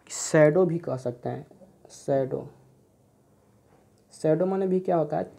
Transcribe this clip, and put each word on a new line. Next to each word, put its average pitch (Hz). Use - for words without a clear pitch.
शैडो 156
भी 165
कह 131
सकते 123
हैं, 143
शैडो। -
शैडो 160
माने 190
भी 185
क्या 185
होता 156
है? -